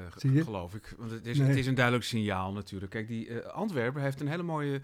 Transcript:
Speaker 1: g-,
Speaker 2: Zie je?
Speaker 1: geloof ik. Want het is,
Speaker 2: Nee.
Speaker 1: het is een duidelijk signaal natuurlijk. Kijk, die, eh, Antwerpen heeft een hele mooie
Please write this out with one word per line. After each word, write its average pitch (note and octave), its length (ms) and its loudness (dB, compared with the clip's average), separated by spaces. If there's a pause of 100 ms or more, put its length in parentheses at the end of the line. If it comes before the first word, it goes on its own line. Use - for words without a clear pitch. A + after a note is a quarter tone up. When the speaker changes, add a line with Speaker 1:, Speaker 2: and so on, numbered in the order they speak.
Speaker 1:
g-, - 100 -16
Speaker 2:
Zie C3+ 140 4
je? D3+ 100 6
Speaker 1:
geloof F#2+ 320 -6
ik. - 220 -12
Want A2+ 140 -8
het A2+ 140 -10
is, B2 120 0
Speaker 2:
Nee. C3+ 100 6
Speaker 1:
het C3+ 100 6
is C3 100 2
een C3 80 2
duidelijk B2 300 4
signaal G2 480 0
natuurlijk. G2 380 -8
Kijk, A2 160 -4
die, A#2 340 -6
eh, F2 120 -12
Antwerpen C#3+ 480 0
heeft C#3 200 0
een D3 60 0
hele E3+ 160 -2
mooie D3 400 -2